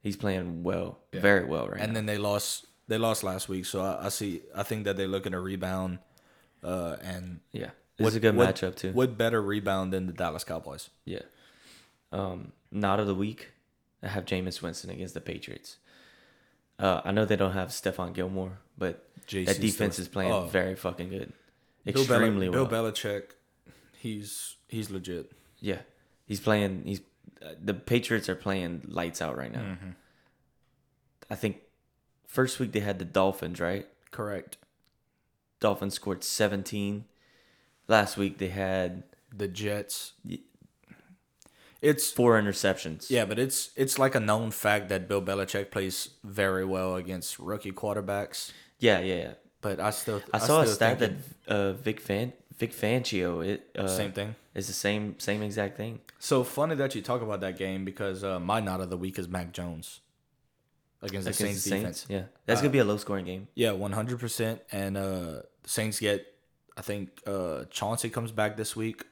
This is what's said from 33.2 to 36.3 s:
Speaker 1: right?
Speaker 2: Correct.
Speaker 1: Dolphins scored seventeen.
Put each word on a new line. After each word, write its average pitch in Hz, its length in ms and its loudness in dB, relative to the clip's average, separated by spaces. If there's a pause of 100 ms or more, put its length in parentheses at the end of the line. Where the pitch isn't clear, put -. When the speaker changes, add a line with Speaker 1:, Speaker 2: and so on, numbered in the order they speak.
Speaker 1:
right? 90 260 -2 (240)
Speaker 2:
Correct. 104 460 -8 (1040)
Speaker 1:
Dolphins 101 340 2
scored 92 300 -4
seventeen. 101 800 0 (840)